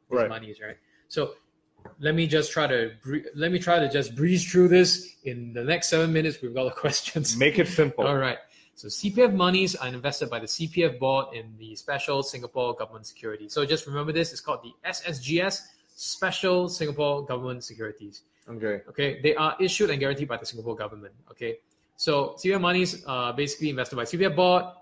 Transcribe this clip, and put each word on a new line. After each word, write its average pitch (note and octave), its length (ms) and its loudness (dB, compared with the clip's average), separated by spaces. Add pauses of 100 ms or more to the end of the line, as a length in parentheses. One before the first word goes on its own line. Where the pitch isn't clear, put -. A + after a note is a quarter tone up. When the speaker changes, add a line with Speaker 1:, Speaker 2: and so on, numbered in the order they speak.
Speaker 1:
with B2+ 120 2
Speaker 2:
Right. G#2+ 80 2
Speaker 1:
monies, A2 300 -10
right? A2 180 -14 (300)
So - 280 -4 (640)
let D3+ 160 0
me E3 100 2
just D3+ 260 2
try D#3 140 2
to A#2 280 0 (100)
bre-, C#3+ 320 -6
let D#3+ 160 -2
me F3+ 80 0
try F3 200 4
to D3 80 2
just C3 280 -2
breeze E3+ 360 4
through F3+ 180 8
this F3+ 200 8 (340)
in A#2+ 300 -8
the A#2+ 100 -4
next E3 260 0
seven E3 220 4
minutes. D#3+ 300 0
We've A#2+ 120 -6
got C3 120 -2
the B2+ 60 -2 (100)
<laughs> - 40 -4
questions. C#3+ 520 -2
Speaker 2:
Make D3+ 220 6
it E3 80 6
simple. D#3 400 2
Speaker 1:
All C#3 100 2
right. C3 220 0 (340)
So - 160 -16
C G3 220 -4
P G3+ 100 4
F A#3+ 120 8
monies F#3 420 4
are C3 120 -6
invested C3 420 -4
by A#2 100 -4
the A2 80 -8
C E3 200 -4
P E3 160 0
F C3 160 0
board C3+ 360 2
in A2+ 220 -14
the A2 180 -18
Special C#3 480 -4
Singapore B2 520 -4
Government A2 300 -12
Security. G#2+ 440 -12
So D3 160 -2
just D3+ 220 -2
remember D3 240 -4
this. E3 220 0
It's - 80 -12
called C#3 220 -6
the A#2+ 100 -18 (100)
S F3+ 220 -8
S D#3+ 140 -6
G D3 220 0
S, F#3+ 140 -2 (400)
Special F3+ 760 0
Singapore D3 560 -2
Government B2+ 380 -6
Securities. G#2+ 600 -12 (260)
Speaker 2:
Okay. G#2+ 400 -4
Speaker 1:
Okay. C#3 320 -4
They D3+ 140 4
are D#3 240 2
issued F#3+ 320 2
and C#3+ 80 -2
guaranteed C#3 280 -2
by A#2 100 -6
the - 80 -12
Singapore A2+ 300 -8
government. G#2 380 -12 (180)
Okay. A2+ 280 -8 (380)
So C#3+ 400 0
C F3+ 120 0
P F#3+ 60 2
F G3 60 0
monies F3 440 0
are B2 280 -2
basically C#3+ 360 -4
invested B2+ 260 -4
by A#2+ 80 -2
C C#3+ 140 -6
P F#3 80 2
F E3+ 100 0
board F3+ 300 6 (160)